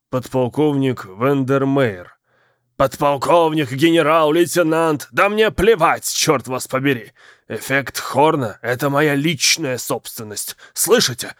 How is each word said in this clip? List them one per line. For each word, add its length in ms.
подполковник 960
Вендермеер». 1120
«Подполковник, 960
генерал, 580
лейтенант, 800
да 160
мне 240
плевать, 580
черт 380
вас 180
побери! 460
Эффект 500
Хорна — 640
это 280
моя 260
личная 640
собственность, 760
слышите? 680